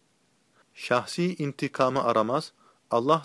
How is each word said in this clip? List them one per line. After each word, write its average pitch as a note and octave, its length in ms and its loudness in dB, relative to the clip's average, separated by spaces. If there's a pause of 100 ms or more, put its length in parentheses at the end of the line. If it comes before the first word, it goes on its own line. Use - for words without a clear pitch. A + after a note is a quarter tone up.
(720)
Şahsi F3 640 -2
intikamı C3 680 -2
aramaz, A#2 500 0 (380)
Allah C3+ 340 2